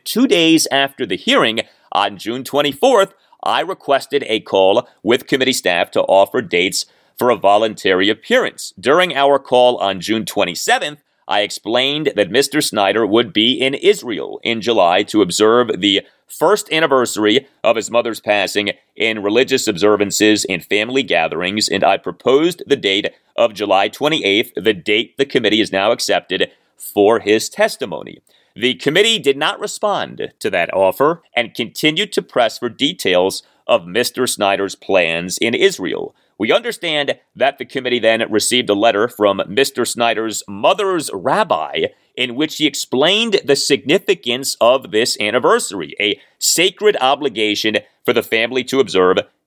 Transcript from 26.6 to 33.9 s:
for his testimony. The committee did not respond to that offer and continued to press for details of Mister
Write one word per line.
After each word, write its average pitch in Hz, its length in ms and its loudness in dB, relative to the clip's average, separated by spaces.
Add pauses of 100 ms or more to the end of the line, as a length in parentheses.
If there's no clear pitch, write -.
for 104 440 2
his 107 280 0
testimony. 98 680 -6 (380)
The 123 180 0
committee 202 440 2
did 135 180 2
not 160 220 -2
respond 147 800 -6
to 110 120 -4
that 87 220 -2
offer 131 500 2 (120)
and 117 200 -4
continued 156 580 -2
to 196 100 -2
press 120 360 -2
for 123 100 -6
details 95 760 -2 (240)
of 95 200 0
Mister 120 420 -2